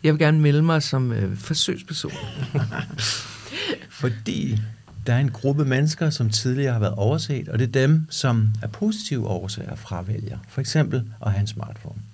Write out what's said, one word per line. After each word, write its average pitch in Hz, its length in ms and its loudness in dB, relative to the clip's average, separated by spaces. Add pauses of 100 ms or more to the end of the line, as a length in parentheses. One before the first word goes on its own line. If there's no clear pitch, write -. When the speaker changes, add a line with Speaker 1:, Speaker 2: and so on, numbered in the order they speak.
Speaker 1:
Jeg 151 100 6
vil 151 60 2
gerne 156 200 6
melde 147 220 6
mig 160 220 4
som, 127 280 0
øh, 101 260 0
forsøgsperson. - 760 -4 (420)
Speaker 2:
<laughs> - 1400 -6
Fordi 123 720 -2 (480)
der 123 60 4
er 123 60 4
en 135 120 2
gruppe 143 340 0
mennesker, 147 440 2
som 120 200 0
tidligere 127 440 0
har 113 60 0
været 104 140 0
overset, 110 560 0
og 113 100 0
det 113 80 2
er 113 40 -4 (160)
dem, 156 220 6
som 113 400 2 (120)
af 107 100 -6
positive 202 560 -2
årsager 92 480 -6
fravælger. 95 600 -6 (120)
For - 120 -4
eksempel 131 420 2 (220)
at 107 60 2
have 101 100 2
en 101 60 2
smartphone. - 520 -10 (140)